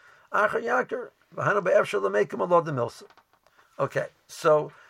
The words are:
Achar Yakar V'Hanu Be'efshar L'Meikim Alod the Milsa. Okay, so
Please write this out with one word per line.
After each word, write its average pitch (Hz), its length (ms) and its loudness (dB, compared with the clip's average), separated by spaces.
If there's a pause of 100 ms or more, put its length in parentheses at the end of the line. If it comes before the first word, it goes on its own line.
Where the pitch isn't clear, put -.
(320)
Achar 214 300 0
Yakar 247 460 -4 (260)
V'Hanu 180 300 0
Be'efshar 196 360 2
L'Meikim 196 480 -2
Alod 170 160 4
the 160 60 -6
Milsa. 120 320 -4 (760)
Okay, 139 300 -4 (220)
so 151 420 2 (200)